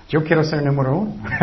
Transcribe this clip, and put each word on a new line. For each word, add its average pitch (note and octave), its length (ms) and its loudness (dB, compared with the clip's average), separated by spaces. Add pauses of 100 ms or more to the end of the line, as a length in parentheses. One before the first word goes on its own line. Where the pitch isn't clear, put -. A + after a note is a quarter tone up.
Yo D#3 140 0
quiero D#3 220 2
ser D3+ 180 -2
número C#3 360 2
uno. G#3 180 -4 (260)